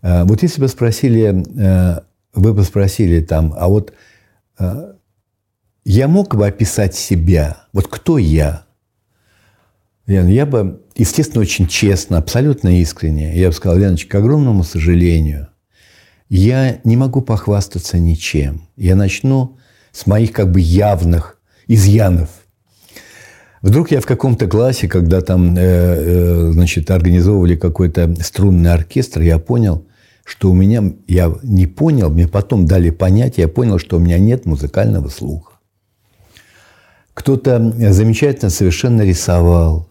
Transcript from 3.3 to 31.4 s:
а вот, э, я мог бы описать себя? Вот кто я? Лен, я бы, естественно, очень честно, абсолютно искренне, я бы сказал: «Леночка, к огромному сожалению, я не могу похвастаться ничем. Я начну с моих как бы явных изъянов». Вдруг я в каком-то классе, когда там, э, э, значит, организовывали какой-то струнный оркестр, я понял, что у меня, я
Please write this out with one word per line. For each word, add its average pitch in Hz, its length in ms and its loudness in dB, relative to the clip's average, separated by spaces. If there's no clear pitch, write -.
а 87 120 -2
вот, 104 240 -2
э, 135 360 -8
я 123 240 0
мог 196 260 0
бы 104 120 2
описать 101 480 -4
себя? 82 720 -2
Вот 98 120 -2
кто - 300 -4
я? 78 480 0
Лен, 95 200 2
я 113 180 2
бы, 113 380 -4
естественно, - 460 -2
очень 92 260 -2
честно, 95 500 -2
абсолютно 101 600 0
искренне, 78 580 -4
я 92 100 2
бы 82 40 0
сказал: 87 260 -2
«Леночка, 98 400 0
к - 20 2
огромному 120 440 0
сожалению, 82 840 0
я 123 540 0
не 113 140 2
могу 131 240 0
похвастаться 101 800 -4
ничем. 80 640 -2
Я 95 200 0
начну 131 600 -2
с - 140 -10
моих 110 260 0
как 98 180 -2
бы 90 100 2
явных 87 760 0
изъянов». 98 600 2
Вдруг 131 300 2
я 135 80 2
в - 60 -10
каком-то 117 420 0
классе, 113 400 0
когда 87 320 2
там, 90 340 2
э, 87 60 0
э, 87 920 2
значит, 85 380 0
организовывали 90 680 2
какой-то 85 560 0
струнный 87 500 2
оркестр, 85 480 -2
я 82 180 2
понял, 98 480 -2
что - 260 -2
у 90 40 4
меня, 104 280 2
я 87 260 0